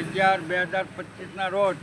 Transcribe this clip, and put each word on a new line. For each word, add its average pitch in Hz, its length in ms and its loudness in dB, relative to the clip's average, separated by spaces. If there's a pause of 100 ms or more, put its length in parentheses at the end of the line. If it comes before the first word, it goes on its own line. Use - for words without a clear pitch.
અગિયાર 190 480 4
બે 180 120 0 (120)
હજાર 190 140 -2 (100)
પચીસના 185 600 -8
રોજ 196 260 4